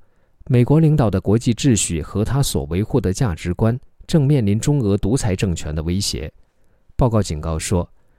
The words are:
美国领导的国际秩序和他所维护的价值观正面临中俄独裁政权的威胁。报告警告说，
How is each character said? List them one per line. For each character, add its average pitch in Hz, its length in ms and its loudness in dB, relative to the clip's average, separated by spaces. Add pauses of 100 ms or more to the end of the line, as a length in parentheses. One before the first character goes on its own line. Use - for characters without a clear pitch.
(480)
美 123 160 4
国 143 160 4
领 156 160 4
导 131 120 2
的 95 120 0
国 101 180 2
际 120 160 0
秩 120 220 2
序 85 260 -2
和 98 220 -4
他 135 180 0
所 76 220 -2
维 85 180 -2
护 120 180 0
的 92 120 0
价 98 240 -2
值 87 180 -6
观 117 240 0 (260)
正 151 220 2
面 139 180 2
临 101 140 2
中 147 220 0
俄 101 160 0
独 101 200 0
裁 95 200 -2
政 95 180 -2
权 80 180 -8
的 80 120 -4
威 90 160 -2
胁。 - 320 -8 (640)
报 131 120 2
告 110 140 2
警 76 180 -4
告 80 160 -4
说， 87 320 -2 (300)